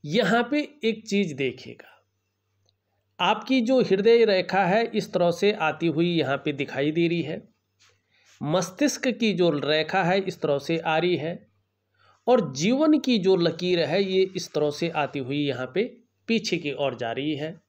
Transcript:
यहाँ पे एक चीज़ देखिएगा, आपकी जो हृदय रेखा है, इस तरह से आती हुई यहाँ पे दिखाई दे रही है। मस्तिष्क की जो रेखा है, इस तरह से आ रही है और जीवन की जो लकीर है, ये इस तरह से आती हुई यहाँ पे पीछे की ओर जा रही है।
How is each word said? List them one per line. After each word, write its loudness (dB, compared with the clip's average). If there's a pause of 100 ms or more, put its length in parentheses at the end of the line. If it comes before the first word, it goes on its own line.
यहाँ 0
पे -2 (240)
एक -2
चीज़ 0
देखिएगा, -8 (1300)
आपकी 0
जो 2
हृदय 4
रेखा 2
है, 2
इस -4
तरह 4
से 2
आती -2
हुई 0
यहाँ 0
पे -4
दिखाई -2
दे 0
रही -2
है। -8 (1000)
मस्तिष्क 0
की 0
जो 2
रेखा 0
है, 2
इस -6
तरह 0
से -4
आ -2
रही 2
है -8 (800)
और 4
जीवन 2
की 0
जो 4
लकीर 0
है, 0
ये 2
इस -10
तरह 2
से -4
आती -4
हुई -4
यहाँ -4
पे 0 (440)
पीछे -2
की -6
ओर -2
जा -6
रही -4
है। -8 (140)